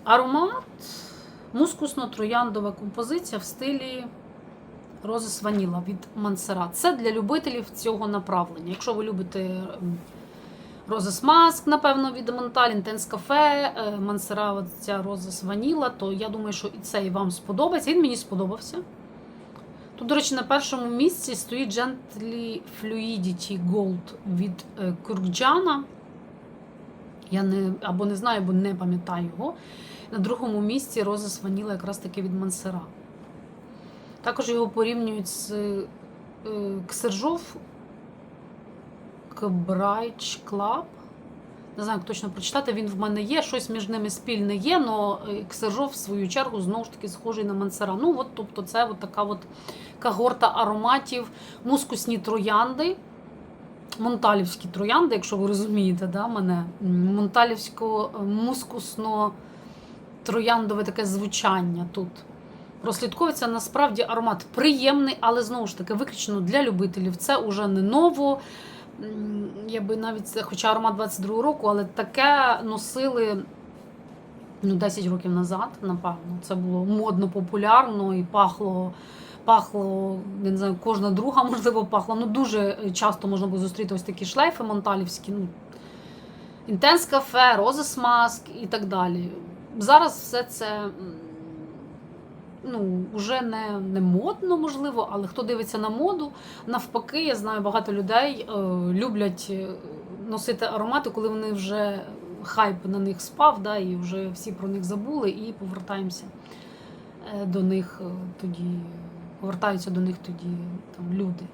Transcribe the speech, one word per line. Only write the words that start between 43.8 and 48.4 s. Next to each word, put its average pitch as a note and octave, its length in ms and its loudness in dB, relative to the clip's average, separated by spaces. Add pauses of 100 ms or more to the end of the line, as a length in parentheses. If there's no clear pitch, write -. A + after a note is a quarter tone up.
ними G#3+ 220 -2
спільне G#3 460 -2
є, D4+ 220 4
но, G#3 400 2 (100)
е, G#3 200 -6
Ксержов, A3+ 420 -2
в - 40 -12
свою G3 340 -4
чергу, A#3+ 320 0
знову G#3+ 240 0
ж - 80 -14
таки, - 160 -12
схожий G#3+ 360 -4
на G3+ 100 -2
Мансера. G3 460 -2
Ну, D#4+ 180 6
от, C4 160 -2
тобто, G#3 280 -8